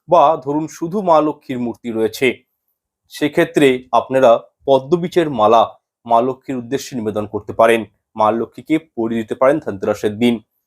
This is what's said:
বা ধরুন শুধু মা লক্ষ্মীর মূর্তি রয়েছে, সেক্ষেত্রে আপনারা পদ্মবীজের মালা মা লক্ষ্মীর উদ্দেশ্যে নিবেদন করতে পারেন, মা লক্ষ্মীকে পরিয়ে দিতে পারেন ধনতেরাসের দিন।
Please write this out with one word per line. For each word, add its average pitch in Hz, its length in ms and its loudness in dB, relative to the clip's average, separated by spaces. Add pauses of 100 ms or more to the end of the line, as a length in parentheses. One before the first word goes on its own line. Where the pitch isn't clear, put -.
বা 160 280 4
ধরুন 151 300 -6
শুধু 175 360 -8
মা 165 180 4
লক্ষ্মীর 143 380 -6
মূর্তি 120 320 -8
রয়েছে, 110 540 -2 (640)
সেক্ষেত্রে 147 840 0
আপনারা 120 460 4 (280)
পদ্মবীজের 156 640 0
মালা 110 460 2 (300)
মা 117 140 2
লক্ষ্মীর 131 360 -6
উদ্দেশ্যে 123 400 -8
নিবেদন 107 300 -6
করতে 104 260 -10
পারেন, 113 320 2 (320)
মা 107 140 2
লক্ষ্মীকে 117 480 -4 (180)
পরিয়ে 113 260 -4
দিতে 110 120 -8
পারেন 143 240 2
ধনতেরাসের 104 600 -6
দিন। 117 220 0 (260)